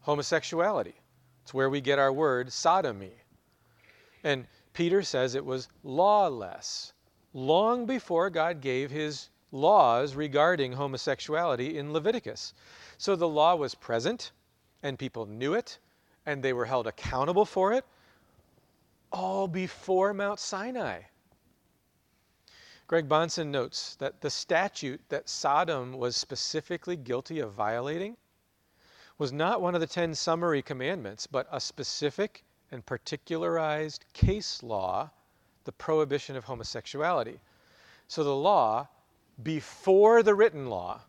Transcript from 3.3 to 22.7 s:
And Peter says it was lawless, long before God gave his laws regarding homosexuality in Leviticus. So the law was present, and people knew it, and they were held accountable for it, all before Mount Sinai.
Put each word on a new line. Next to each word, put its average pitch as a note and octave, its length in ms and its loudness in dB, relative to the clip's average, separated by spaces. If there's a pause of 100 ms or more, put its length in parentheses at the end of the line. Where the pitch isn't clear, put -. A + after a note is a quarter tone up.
And C3+ 220 0 (260)
Peter F3 300 2
says B2+ 320 -2
it C#3 100 -4
was C3 240 -6 (140)
lawless, D3+ 1080 0 (400)
long G3+ 540 2
before G3 440 0
God E3 300 -2
gave C3 300 -2
his D3+ 400 -6 (200)
laws C#3 640 6
regarding D3 580 2
homosexuality C#3 1040 -2
in D3 160 -8
Leviticus. E3+ 600 -4 (440)
So G3 180 0
the E3+ 120 2
law D#3 280 6
was C#3 180 -4
present, B2+ 560 -4 (520)
and C3+ 160 -6
people A#2 280 -8
knew B2 280 -4
it, - 240 -6 (460)
and C#3 160 -4
they C3 120 0
were A#2+ 140 0
held B2 200 0
accountable C#3+ 580 0
for F#3+ 280 2
it, C4 120 0 (1300)
all F#3+ 380 -4
before F#3 680 0
Mount G3+ 240 -4
Sinai. F#3+ 640 -6 (1800)